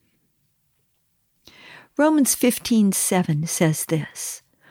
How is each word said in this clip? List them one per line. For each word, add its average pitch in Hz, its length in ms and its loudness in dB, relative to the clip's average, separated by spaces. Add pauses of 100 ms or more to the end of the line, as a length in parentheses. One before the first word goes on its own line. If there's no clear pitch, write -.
(2000)
Romans 294 380 2
fifteen 220 580 2
seven 170 540 -2
says - 400 0
this, - 560 -6 (280)